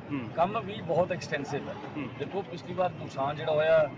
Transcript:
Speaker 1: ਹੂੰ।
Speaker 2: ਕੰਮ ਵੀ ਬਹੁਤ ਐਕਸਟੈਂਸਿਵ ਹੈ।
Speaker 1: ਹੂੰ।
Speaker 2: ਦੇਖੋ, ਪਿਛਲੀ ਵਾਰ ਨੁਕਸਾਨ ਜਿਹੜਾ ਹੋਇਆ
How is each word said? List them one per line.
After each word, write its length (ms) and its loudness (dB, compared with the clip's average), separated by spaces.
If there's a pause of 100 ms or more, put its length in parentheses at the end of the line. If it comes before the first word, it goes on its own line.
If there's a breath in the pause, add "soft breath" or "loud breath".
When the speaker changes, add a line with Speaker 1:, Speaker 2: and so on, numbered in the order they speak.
(120)
Speaker 1:
ਹੂੰ। 240 -4
Speaker 2:
ਕੰਮ 240 2
ਵੀ 220 -6
ਬਹੁਤ 300 2
ਐਕਸਟੈਂਸਿਵ 580 -4
ਹੈ। 40 -6 (240)
Speaker 1:
ਹੂੰ। 120 -4 (100)
Speaker 2:
ਦੇਖੋ, 220 -4
ਪਿਛਲੀ 320 -8
ਵਾਰ 160 2
ਨੁਕਸਾਨ 460 -4
ਜਿਹੜਾ 160 -2
ਹੋਇਆ 460 6